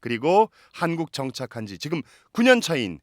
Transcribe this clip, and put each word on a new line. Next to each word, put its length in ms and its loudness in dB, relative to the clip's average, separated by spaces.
그리고 500 2
한국 400 -4
정착한 540 -8
지 120 -12
지금 240 -6
구 100 -2
년 180 6
차인 420 -2